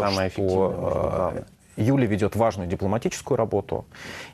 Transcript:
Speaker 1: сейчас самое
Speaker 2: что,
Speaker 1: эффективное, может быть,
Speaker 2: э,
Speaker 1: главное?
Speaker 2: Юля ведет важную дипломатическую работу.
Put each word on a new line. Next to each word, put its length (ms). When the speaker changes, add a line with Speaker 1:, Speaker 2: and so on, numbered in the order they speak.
Speaker 1:
сейчас 100
самое 200
Speaker 2:
что, 120
Speaker 1:
эффективное, 340
может 220
быть, 140
Speaker 2:
э, 40
Speaker 1:
главное? 280
Speaker 2:
Юля 300
ведет 280
важную 340
дипломатическую 680
работу. 480